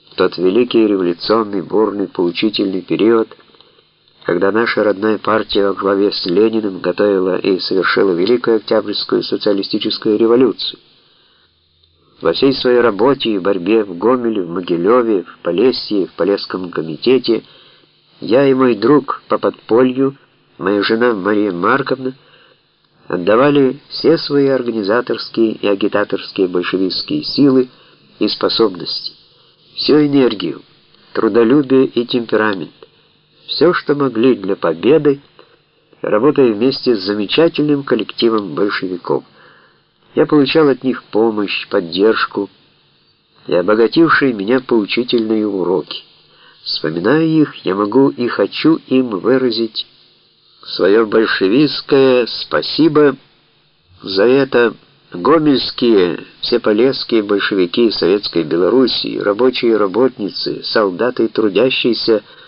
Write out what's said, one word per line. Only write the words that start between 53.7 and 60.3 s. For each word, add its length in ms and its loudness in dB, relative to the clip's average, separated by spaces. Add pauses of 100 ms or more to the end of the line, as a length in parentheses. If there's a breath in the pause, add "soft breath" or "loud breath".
за 220 0
это. 500 2 (360)
Гомельские, 1120 0 (160)
всеполесские 840 0
большевики 640 0
Советской 540 0
Белоруссии, 760 0
рабочие 540 0
и 40 4
работницы, 880 -2